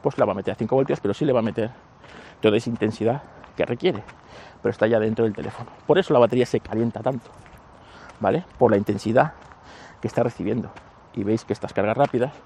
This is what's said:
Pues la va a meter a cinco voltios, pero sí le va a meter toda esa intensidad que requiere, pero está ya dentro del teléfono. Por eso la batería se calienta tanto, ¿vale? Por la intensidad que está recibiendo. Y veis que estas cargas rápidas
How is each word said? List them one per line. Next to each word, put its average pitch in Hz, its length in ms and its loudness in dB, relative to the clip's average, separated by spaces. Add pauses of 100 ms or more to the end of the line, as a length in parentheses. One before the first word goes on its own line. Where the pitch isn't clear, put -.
Pues - 160 -2
la 131 80 4
va 104 60 0
a 95 40 -2
meter 98 180 -4
a - 20 -6
cinco 117 200 -2
voltios, 139 260 0
pero 101 120 0
sí 151 120 -2
le 139 80 2
va 123 60 4
a 110 40 0
meter 110 280 -4 (680)
toda 107 160 4
esa 117 140 0
intensidad 113 520 -2 (360)
que - 80 0
requiere, 123 360 -2 (600)
pero 107 100 0
está 110 160 0
ya 113 120 4
dentro 110 260 0
del 104 100 -2
teléfono. - 340 -10 (160)
Por 156 120 4
eso 185 160 0
la 131 60 6
batería 117 260 4
se - 160 -2
calienta 110 400 -4
tanto, 127 280 -4 (920)
¿vale? 110 240 0 (120)
Por 117 140 6
la 101 60 4
intensidad 110 560 0 (680)
que - 80 -6
está 120 160 -2
recibiendo. 113 460 -4 (440)
Y 110 120 -6
veis 110 180 0
que - 80 -10
estas - 220 -6
cargas 107 240 0
rápidas 135 340 0 (140)